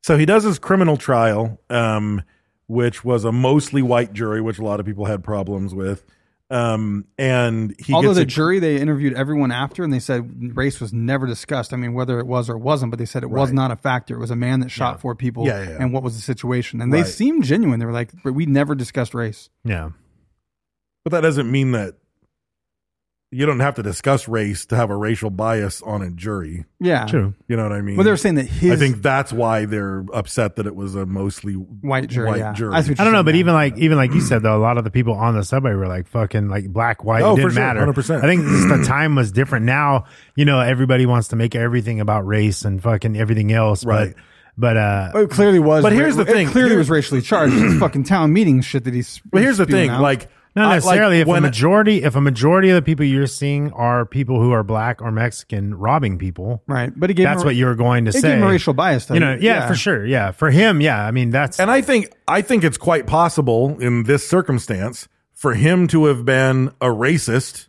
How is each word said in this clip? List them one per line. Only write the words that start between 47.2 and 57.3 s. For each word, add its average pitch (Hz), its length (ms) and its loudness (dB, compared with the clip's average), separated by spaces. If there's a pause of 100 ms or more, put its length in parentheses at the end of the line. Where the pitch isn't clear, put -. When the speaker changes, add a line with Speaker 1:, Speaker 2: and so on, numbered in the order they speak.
Speaker 2:
charged. 277 340 2
It's 214 240 4
fucking 139 260 0
town 165 280 2
meeting 165 280 4
shit 127 240 -4
that 127 100 -4
he's - 260 -6 (100)
Speaker 1:
But 190 120 4
here's 262 140 2
the 185 80 4
Speaker 2:
spewing 190 180 2
Speaker 1:
thing, 139 80 2
Speaker 2:
out. 127 100 0
Speaker 1:
like, 139 280 0 (240)
Speaker 3:
Not 214 180 4
Speaker 1:
I, - 20 4
Speaker 3:
necessarily. 180 440 4
Speaker 1:
like, 165 40 6
Speaker 3:
If 151 60 4
a - 20 2
Speaker 1:
when 147 140 4
Speaker 3:
majority, 165 600 4
if 135 140 0
a - 40 2
majority 143 480 4
of 185 60 6
the 170 60 4
people 151 240 0
you're 139 220 2
seeing 143 440 -4
are 120 340 0
people 127 360 -2
who 123 100 4
are 110 120 2
black 110 380 -4
or 113 100 -6
Mexican 110 640 -4
robbing 107 420 0
people, 92 500 -6
Speaker 2:
Right. 131 260 -4
But 180 160 -2
it 196 40 0
gave 180 140 4
Speaker 3:
that's 180 160 0